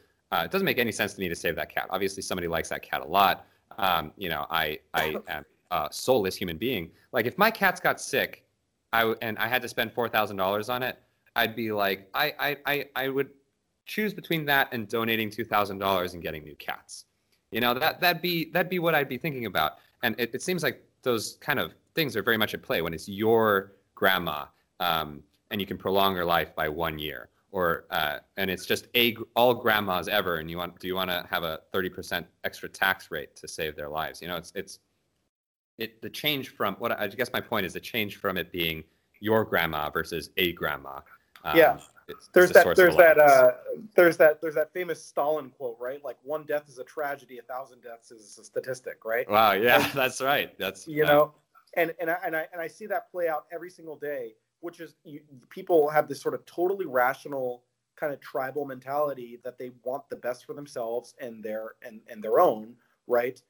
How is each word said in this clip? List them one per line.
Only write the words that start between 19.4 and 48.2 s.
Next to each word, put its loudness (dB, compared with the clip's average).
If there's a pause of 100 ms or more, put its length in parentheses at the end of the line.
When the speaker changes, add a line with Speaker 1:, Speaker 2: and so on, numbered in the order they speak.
Speaker 1:
about. 0 (260)
And 2
it, -4
it -8
seems -2
like -2 (220)
those -2
kind -2
of -4 (220)
things -2
are -2
very 2
much 0
at -8
play -2
when -2
it's -12
your 2 (240)
grandma, 2 (340)
um, -2 (260)
and -4
you -4
can -8
prolong 2
her -2
life 0
by -2
one -4
year. -10 (220)
Or, 0
uh, -2 (180)
and -2
it's -4
just -2
a 4
gr-, -8 (100)
all 6
grandmas 0
ever, 0
and -6
you -8
want, -8
do -12
you -4
wanna -4
have -2
a -6 (140)
thirty -2
percent -8 (200)
extra -10
tax -2
rate -10
to -18
save -6
their -12
lives? -6
You -10
know, -6
it's, -12
it's, -10 (1000)
it, -12
the -12
change -2
from, -2
what -2
I, -2
I -4
guess -4
my 0
point -2
is -6
the -8
change -4
from -2
it -4
being -2 (340)
your 2
grandma 0
versus -6
a 2
grandma. -6 (420)
Um, 0
Speaker 2:
Yeah. 8
Speaker 1:
it's, -16 (180)
it's -16
Speaker 2:
There's 8
Speaker 1:
the -6
Speaker 2:
that, 12
Speaker 1:
source 6
of 10
Speaker 2:
there's 6
that, 10
Speaker 1:
awareness. 10
Speaker 2:
uh, 10 (460)
there's 8
that, 6
there's -6
that -2
famous -6
Stalin -2
quote, -10
right? -10
Like, -12
"One -8
death -6
is -20
a -12
tragedy, -10
a -20
thousand -14
deaths -20
is -20